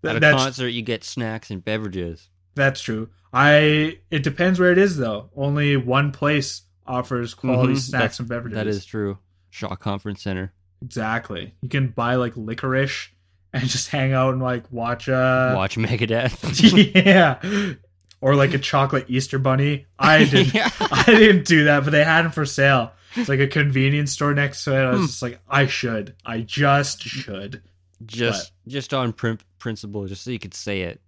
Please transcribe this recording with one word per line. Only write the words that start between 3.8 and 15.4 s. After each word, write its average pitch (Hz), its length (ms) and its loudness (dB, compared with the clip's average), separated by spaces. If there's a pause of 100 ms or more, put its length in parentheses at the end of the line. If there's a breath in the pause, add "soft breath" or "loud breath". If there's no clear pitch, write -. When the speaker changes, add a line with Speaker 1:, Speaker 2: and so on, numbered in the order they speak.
Speaker 1:
it 151 120 -2
depends 175 360 0
where 180 140 4
it 180 60 4
is, 190 180 2
though. 113 400 -6
Only 143 400 0
one 135 360 0
place 147 500 -4 (240)
offers 123 480 -6
quality 127 400 0
Speaker 2:
Mm-hmm. 139 60 -2
Speaker 1:
snacks 127 220 -4
Speaker 2:
That's, - 180 -4
Speaker 1:
and 113 80 -8
beverages. 117 280 -10
Speaker 2:
that 107 100 -4
is 101 200 -4
true. 101 320 -6 (320)
Shaw - 260 -10
Conference 101 460 -8
Center. 92 320 -6 (260)
Speaker 1:
Exactly. 110 800 -8
You 123 80 -10
can 135 200 -2
buy, 120 260 -4
like, 123 220 -2
licorice 127 720 -4 (440)
and 135 160 -4
just - 200 -4
hang 135 260 -2
out 131 180 2
and, 127 100 -4
like, 123 300 -6
watch, 120 360 -6
uh, 127 460 2